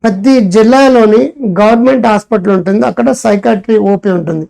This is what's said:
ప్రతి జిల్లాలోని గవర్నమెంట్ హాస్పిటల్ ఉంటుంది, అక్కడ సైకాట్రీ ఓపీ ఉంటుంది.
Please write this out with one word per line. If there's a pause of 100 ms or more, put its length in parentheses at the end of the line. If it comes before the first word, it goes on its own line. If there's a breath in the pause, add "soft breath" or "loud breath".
ప్రతి
జిల్లాలోని
గవర్నమెంట్
హాస్పిటల్
ఉంటుంది,
అక్కడ
సైకాట్రీ
ఓపీ
ఉంటుంది.